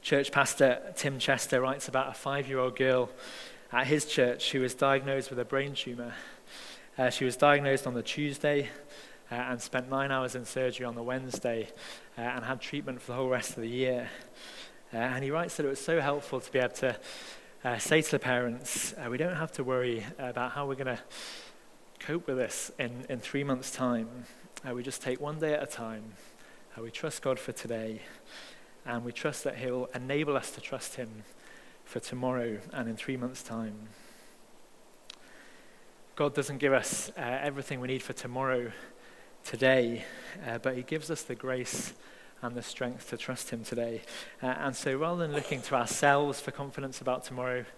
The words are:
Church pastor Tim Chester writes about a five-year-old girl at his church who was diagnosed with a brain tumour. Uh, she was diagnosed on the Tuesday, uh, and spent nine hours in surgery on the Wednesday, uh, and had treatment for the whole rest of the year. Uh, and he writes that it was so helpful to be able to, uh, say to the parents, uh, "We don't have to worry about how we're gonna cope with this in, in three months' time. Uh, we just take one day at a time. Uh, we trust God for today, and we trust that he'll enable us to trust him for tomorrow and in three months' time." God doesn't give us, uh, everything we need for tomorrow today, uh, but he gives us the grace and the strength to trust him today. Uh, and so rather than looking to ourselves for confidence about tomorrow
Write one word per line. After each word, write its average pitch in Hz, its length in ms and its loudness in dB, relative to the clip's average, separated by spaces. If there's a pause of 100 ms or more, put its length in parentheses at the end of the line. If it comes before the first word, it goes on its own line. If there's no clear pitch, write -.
Church 143 300 4
pastor 135 640 6
Tim 139 240 0
Chester 131 400 4
writes 131 300 0
about 131 200 2
a 127 40 -8
five-year-old 135 640 0
girl 127 320 6 (640)
at 127 140 4
his 147 180 6
church 123 480 4
who 135 80 4
was 127 120 2
diagnosed 135 560 4
with 123 100 -4
a 123 60 0
brain 135 280 0
tumour. 120 400 -4 (840)
Uh, 127 120 6
she 131 160 0
was 123 100 2
diagnosed 139 500 8
on 127 80 0
the 120 80 0
Tuesday, 143 680 0 (600)
uh, 117 60 -4
and 123 260 -2
spent 127 280 -2
nine 135 200 2
hours 127 260 0
in 123 100 -6
surgery 127 400 0
on 117 100 -4
the 117 80 -6
Wednesday, 123 640 -2 (500)
uh, 123 40 -6
and 120 240 -2
had 123 160 -4
treatment 139 400 -6
for - 100 -10
the 123 60 -4
whole 131 100 2
rest 123 300 0
of 120 40 -4
the 117 80 -2
year. 123 400 2 (840)
Uh, 117 40 0
and 127 260 0
he 135 80 0
writes 175 260 0
that 151 80 2
it 139 40 4
was 139 140 -2
so 165 160 4
helpful 143 400 2
to - 120 -12
be 127 80 4
able 123 160 6
to, 123 220 2 (680)
uh, 120 120 2
say 156 240 6
to 151 100 2
the 143 80 4
parents, 123 720 0
uh, 127 160 -6
"We 120 80 -2
don't 175 180 0
have 160 180 -2
to 135 120 -2
worry 123 400 2 (120)
about 123 360 -2
how 143 120 -2
we're 139 100 -2
gonna 127 280 -2 (960)
cope 170 260 -2
with 135 120 0
this - 420 -2
in, 123 300 -2
in 123 100 -4
three 139 240 -2
months' 131 260 0
time. 120 560 0 (400)
Uh, 127 80 -4
we 123 80 -4
just 127 200 -6
take 127 180 -2
one 151 200 -4
day 156 140 2
at 147 80 2
a 139 40 -4
time. 110 480 -8 (640)
Uh, 117 40 -8
we 117 80 -6
trust - 320 -4
God 131 160 4
for - 140 -6
today, 110 500 -4 (840)
and 120 180 -2
we 120 80 -4
trust - 320 -2
that 139 140 -2
he'll 127 360 -2
enable 139 440 2
us - 140 -2
to 113 100 -12
trust - 340 -8
him 110 280 -8 (600)
for - 160 -4
tomorrow 123 600 0 (120)
and 123 180 -2
in 113 60 -2
three 131 220 -4
months' 123 260 -4
time." 110 460 -6 (2250)
God 143 180 4
doesn't 139 240 0
give 135 160 6
us, - 440 2
uh, 170 40 -4
everything 135 580 -2
we 127 80 -4
need 131 160 0
for - 100 -6
tomorrow 127 580 0 (760)
today, 127 600 6 (400)
uh, 117 120 -2
but 131 180 0
he 123 80 -4
gives 156 280 -4
us 147 120 -4
the 123 120 -6
grace 127 580 -2 (480)
and 120 140 -4
the 120 60 -4
strength 123 480 -6
to 120 80 -4
trust - 340 -4
him 117 120 -4
today. 117 380 -2 (400)
Uh, 131 60 0
and 139 280 0
so 135 200 0
rather 170 300 2
than 147 80 -2
looking 143 280 0
to - 140 0
ourselves 143 640 6
for 135 100 -6
confidence 139 480 -6
about 127 240 0
tomorrow 127 420 -2 (120)